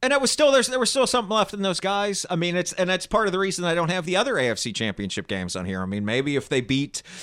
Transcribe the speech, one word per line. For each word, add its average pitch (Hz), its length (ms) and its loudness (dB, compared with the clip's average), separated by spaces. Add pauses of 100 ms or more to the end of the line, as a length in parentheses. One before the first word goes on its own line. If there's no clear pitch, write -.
And 262 120 2
it 277 80 2
was 247 100 0
still, 302 220 6
there's, 254 140 4
there 254 120 4
was 247 100 4
still 262 160 2
something 220 300 0
left 208 180 2
in 202 80 -4
those 190 200 0
guys. 202 480 -2
I 180 80 0
mean, 175 180 0
it's, 175 160 -2
and 180 180 0
that's 185 160 0
part 214 220 2
of 180 60 0
the 180 40 0
reason 190 280 -2
I 165 100 2
don't 170 160 0
have 180 140 -2
the 180 100 -2
other 233 220 2
A 127 100 2
F 113 100 0
C - 140 -4
Championship 101 560 -4
games 92 300 -4
on 90 80 -6
here. 92 160 -4
I 92 60 -4
mean, 101 180 -4
maybe 135 320 0
if 127 100 -4
they 135 140 0
beat 135 420 -2 (200)